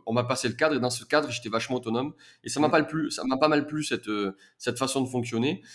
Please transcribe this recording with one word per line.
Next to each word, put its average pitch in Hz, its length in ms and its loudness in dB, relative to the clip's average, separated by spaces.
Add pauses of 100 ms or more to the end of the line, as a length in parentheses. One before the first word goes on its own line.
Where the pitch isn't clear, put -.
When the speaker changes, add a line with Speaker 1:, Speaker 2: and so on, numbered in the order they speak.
Speaker 1:
on 113 60 -2
m'a 120 100 2
passé 123 240 -2
le - 80 -2
cadre 156 200 2
et 123 40 2
dans 123 100 0
ce - 160 -6
cadre, 151 240 2
j'étais 117 200 -8
vachement 113 260 -2
autonome 123 380 -2 (300)
et 117 60 -8
ça 139 100 -4
m'a 151 80 4
Speaker 2:
Mm. - 40 4
Speaker 1:
pas 165 80 6
le 147 80 2
plu, 156 240 -2
ça - 140 -8
m'a 131 120 2
pas 151 100 6
mal 147 200 4
plu 151 160 -4
cette, - 240 -2
euh, 101 280 -2 (220)
cette 120 220 -4
façon 135 220 0
de 120 60 0
fonctionner. 123 540 0 (140)